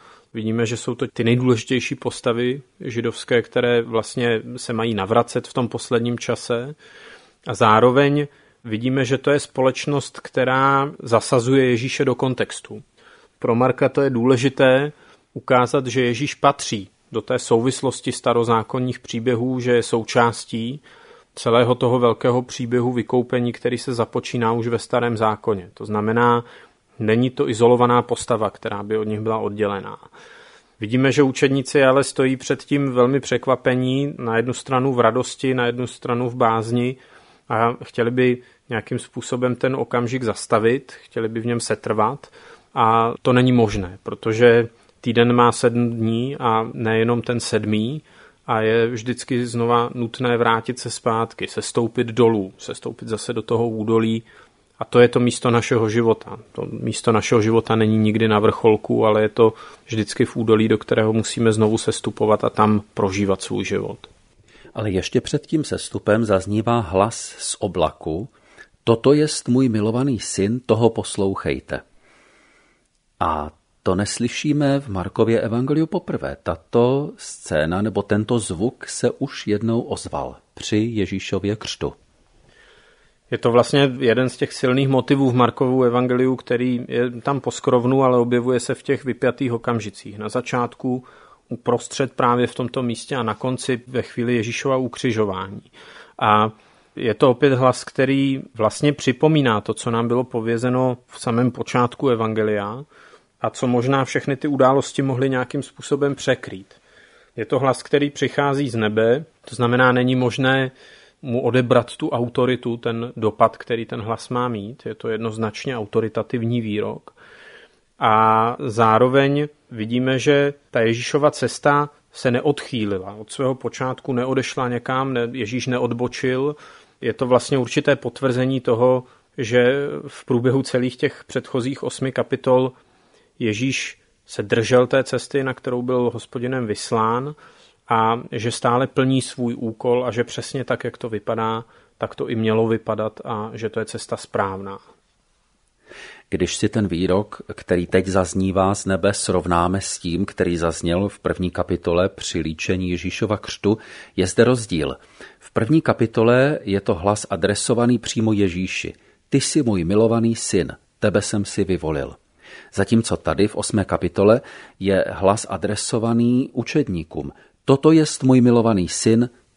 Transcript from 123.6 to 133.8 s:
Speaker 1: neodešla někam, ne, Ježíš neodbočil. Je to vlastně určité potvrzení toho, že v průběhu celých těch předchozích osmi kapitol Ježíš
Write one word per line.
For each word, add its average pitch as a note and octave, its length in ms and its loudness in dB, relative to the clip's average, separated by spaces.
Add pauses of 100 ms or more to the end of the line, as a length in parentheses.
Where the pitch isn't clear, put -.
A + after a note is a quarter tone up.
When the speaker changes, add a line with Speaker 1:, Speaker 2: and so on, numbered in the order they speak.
Speaker 1:
neodešla B2+ 560 -2
někam, C3 440 -4
ne, A#2+ 180 -2
Ježíš B2 360 -6
neodbočil. B2+ 880 -2 (460)
Je A#2 120 -2
to C3 140 -4
vlastně B2 300 2
určité C#3 380 0
potvrzení B2+ 640 -2
toho, B2 440 2 (340)
že B2 500 2 (200)
v - 180 -20
průběhu B2+ 360 2
celých B2+ 340 -2
těch - 320 -4
předchozích C3 560 -6
osmi C3 280 -6
kapitol B2+ 600 0 (680)
Ježíš A#2+ 640 -4 (240)